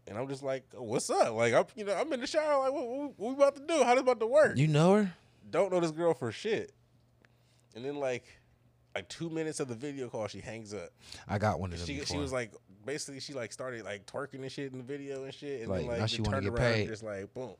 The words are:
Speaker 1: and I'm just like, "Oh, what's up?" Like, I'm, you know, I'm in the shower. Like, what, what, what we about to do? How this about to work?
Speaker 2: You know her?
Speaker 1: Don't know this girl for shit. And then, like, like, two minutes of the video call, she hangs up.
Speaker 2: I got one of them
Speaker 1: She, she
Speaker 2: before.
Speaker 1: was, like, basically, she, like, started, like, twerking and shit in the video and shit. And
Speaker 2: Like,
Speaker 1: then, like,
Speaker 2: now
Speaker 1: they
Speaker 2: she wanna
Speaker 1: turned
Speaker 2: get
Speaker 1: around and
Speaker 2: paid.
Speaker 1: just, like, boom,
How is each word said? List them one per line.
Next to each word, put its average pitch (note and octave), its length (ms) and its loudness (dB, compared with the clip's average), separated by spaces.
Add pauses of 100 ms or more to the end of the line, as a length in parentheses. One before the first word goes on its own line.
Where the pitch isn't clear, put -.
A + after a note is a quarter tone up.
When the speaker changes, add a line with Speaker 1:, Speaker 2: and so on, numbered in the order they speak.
Speaker 1:
and G2 100 -10
I'm C3 100 -6
just C3+ 160 -8
like, C3+ 220 -4 (100)
"Oh, A2 80 -12
what's A#2 260 -2
up?" D4+ 260 2
Like, A#2 180 4
I'm, E3+ 120 6 (100)
you G#3+ 100 -10
know, G3 100 -2
I'm B3+ 160 -2
in C4 80 -2
the B3+ 80 -6
shower. D4+ 360 2
Like, C4 100 0
what, C#4+ 140 -4
what, C4+ 320 -6
what G#3 100 -4
we C4+ 60 -4
about C#4 200 6
to C#4 100 -14
do? D#4+ 180 4
How A#3+ 100 6
this C4 80 8
about B3 180 4
to A3 80 0
work? C4 300 8
Speaker 2:
You C#3+ 100 6
know D#3+ 280 8
her? G#3 180 4 (360)
Speaker 1:
Don't F#3 220 2
know F3+ 80 4
this E3+ 120 2
girl E3 220 4
for A#2+ 180 -2
shit. D#3+ 420 -2 (1000)
And A#2+ 100 -10
then, C#3+ 120 -4
like, B2+ 280 -2 (720)
like, G2 120 -8
two E3 220 -8
minutes D#3+ 300 -4
of D3 100 -2
the A#2+ 60 -6
video C3+ 340 -8
call, A2+ 180 -4
she G2 120 -12
hangs A2 340 -10
up. F2 160 -8 (380)
Speaker 2:
I G#2 100 0
got G2 220 2
one F#2 120 -4
of E2+ 80 -8
them F2 80 -8
Speaker 1:
She, D3 60 -6
she C#3 60 -6
Speaker 2:
before. C#3+ 220 -4
Speaker 1:
was, C3+ 120 -4
like, A#2 200 -4 (320)
basically, C#3 360 -8
she, C#3+ 120 -10
like, A#2+ 200 -8
started, B2 320 -8
like, G2+ 220 -10
twerking C3+ 340 -8
and C3 100 -8
shit C#3 220 -6
in B2+ 60 -10
the B2+ 40 -10
video C#3 400 -8
and C3+ 100 -10
shit. C#3 280 -8
And A2 80 -6
Speaker 2:
Like, F#2 120 -2
Speaker 1:
then, D2 80 -4
like, - 100 -2
Speaker 2:
now G#2 40 0
Speaker 1:
they A2 40 2
Speaker 2:
she A2+ 160 -2
wanna G#2 140 0
Speaker 1:
turned G2 100 -2
Speaker 2:
get G#2+ 60 -2
Speaker 1:
around A#2+ 120 2
and A#2 100 4
Speaker 2:
paid. G#2 140 0
Speaker 1:
just, A2 140 -8
like, G2+ 300 -8
boom, B2 260 -8